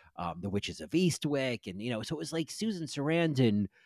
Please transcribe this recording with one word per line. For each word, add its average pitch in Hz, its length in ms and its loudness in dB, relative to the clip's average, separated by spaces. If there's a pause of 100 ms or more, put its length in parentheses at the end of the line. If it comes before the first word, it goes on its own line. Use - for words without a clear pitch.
(160)
um, 85 240 -6
The 95 100 -4
Witches 95 300 -4
of 78 100 -10
Eastwick, 143 800 2
and, 95 140 -8
you 120 80 -4
know, 110 120 -2
so 165 140 -6
it - 20 -8
was 156 140 -6
like 160 180 -2
Susan 190 360 -4
Sarandon, 139 800 4 (200)